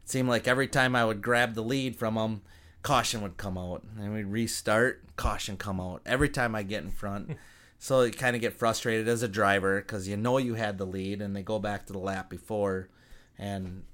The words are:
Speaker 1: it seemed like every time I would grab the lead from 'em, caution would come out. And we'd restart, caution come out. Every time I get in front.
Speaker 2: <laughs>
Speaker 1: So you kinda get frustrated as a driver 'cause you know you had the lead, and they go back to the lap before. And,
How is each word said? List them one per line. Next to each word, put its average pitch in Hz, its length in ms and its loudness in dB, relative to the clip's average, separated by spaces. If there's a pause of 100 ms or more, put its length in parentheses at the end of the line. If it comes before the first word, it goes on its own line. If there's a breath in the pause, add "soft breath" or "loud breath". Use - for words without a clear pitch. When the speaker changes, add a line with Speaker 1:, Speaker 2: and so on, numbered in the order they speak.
Speaker 1:
it - 60 -20
seemed 127 220 2
like 117 180 2
every 127 200 4
time 127 280 2
I 117 80 4
would 110 160 2
grab 120 340 2
the 113 80 -2
lead 131 340 -2
from 110 200 0
'em, 110 240 -2 (420 soft breath)
caution 120 380 2
would 98 160 -8
come 95 220 -6
out. 90 240 -8 (160)
And 104 160 -6
we'd 107 120 -4
restart, 110 760 2 (140)
caution 104 420 -2
come 98 220 -4
out. 92 260 -6
Every 135 240 2
time 120 240 0
I 107 80 -2
get 98 220 -4
in 95 60 -6
front. 101 520 -6
Speaker 2:
<laughs> - 40 -20 (380 loud breath)
Speaker 1:
So 131 180 6
you 117 100 4
kinda 123 260 0
get 110 140 0
frustrated 110 560 2
as 117 160 2
a 120 40 2
driver 98 540 4
'cause 95 240 -6
you 101 100 -2
know 123 220 2
you 123 160 0
had 107 240 -2
the 98 80 -4
lead, 98 340 -4
and 101 140 -4
they 98 80 -6
go 107 160 -2
back 101 280 -4
to - 60 -14
the 98 60 -6
lap 95 320 -6
before. 95 600 -2 (460 soft breath)
And, 95 460 -6 (120)